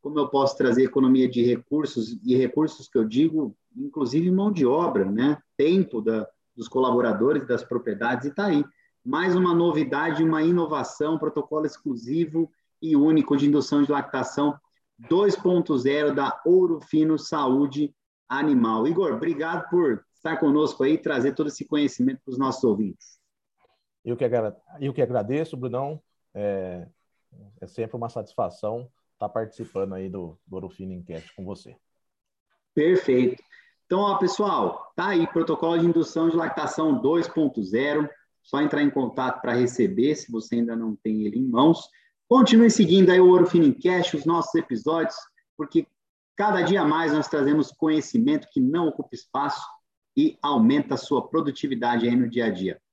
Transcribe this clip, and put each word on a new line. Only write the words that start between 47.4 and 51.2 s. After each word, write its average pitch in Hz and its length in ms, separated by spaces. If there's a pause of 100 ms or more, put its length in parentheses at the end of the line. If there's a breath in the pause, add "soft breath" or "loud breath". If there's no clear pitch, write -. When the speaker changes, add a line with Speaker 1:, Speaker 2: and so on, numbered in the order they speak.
Speaker 1:
conhecimento 151 800
que 135 100
não 156 260
ocupa - 280
espaço - 520 (480)
e 151 240
aumenta 139 540
a 113 40
sua - 300